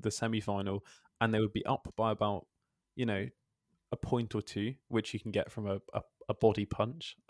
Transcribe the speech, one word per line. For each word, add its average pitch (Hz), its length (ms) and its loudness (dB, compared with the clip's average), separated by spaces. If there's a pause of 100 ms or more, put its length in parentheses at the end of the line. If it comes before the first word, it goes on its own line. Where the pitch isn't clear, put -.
the 107 100 0
semi-final, 101 720 -2 (380)
and 113 140 4
they 107 60 6
would 107 120 2
be - 140 -2
up - 300 -2
by 110 160 2
about, 104 340 0 (480)
you 123 100 -2
know, 104 220 0 (640)
a 120 60 -2
point 120 380 -2
or 107 60 0
two, 104 340 -4 (140)
which 110 240 0
you 107 80 -6
can 110 120 -8
get 101 180 0
from 107 160 -6
a, 98 100 0 (160)
a, 107 80 -2 (300)
a 113 40 0
body 107 300 6
punch 127 520 -2 (140)